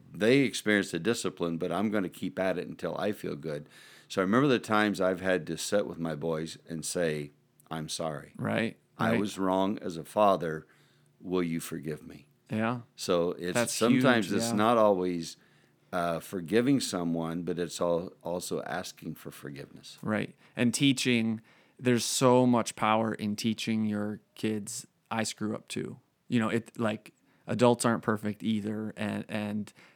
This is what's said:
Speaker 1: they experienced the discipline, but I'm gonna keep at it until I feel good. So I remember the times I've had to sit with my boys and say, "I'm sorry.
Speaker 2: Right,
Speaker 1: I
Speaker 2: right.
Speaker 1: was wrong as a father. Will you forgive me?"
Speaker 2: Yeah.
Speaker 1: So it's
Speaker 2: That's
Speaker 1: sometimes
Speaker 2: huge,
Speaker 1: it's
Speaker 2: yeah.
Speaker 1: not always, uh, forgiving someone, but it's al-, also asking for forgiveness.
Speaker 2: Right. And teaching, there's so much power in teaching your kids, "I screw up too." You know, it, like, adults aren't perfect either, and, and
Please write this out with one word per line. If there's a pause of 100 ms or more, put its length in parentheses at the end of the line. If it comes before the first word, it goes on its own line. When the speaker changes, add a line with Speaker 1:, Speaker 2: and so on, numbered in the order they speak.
(120)
Speaker 1:
they
experienced
the
discipline,
but
I'm
gonna
keep
at
it
until
I
feel
good. (400)
So
I
remember
the
times
I've
had
to
sit
with
my
boys (100)
and
say, (380)
"I'm
sorry.
Speaker 2:
Right, (220)
Speaker 1:
I
Speaker 2:
right.
Speaker 1:
was
wrong
as
a
father. (540)
Will
you
forgive
me?" (240)
Speaker 2:
Yeah. (140)
Speaker 1:
So
it's
Speaker 2:
That's
Speaker 1:
sometimes
Speaker 2:
huge,
Speaker 1:
it's
Speaker 2:
yeah.
Speaker 1:
not
always, (560)
uh,
forgiving
someone,
but
it's
al-, (100)
also
asking
for
forgiveness.
Speaker 2:
Right. (180)
And
teaching, (400)
there's
so
much
power
in
teaching
your (140)
kids, (240)
"I
screw
up
too." (320)
You
know,
it,
like, (360)
adults
aren't
perfect
either,
and,
and (220)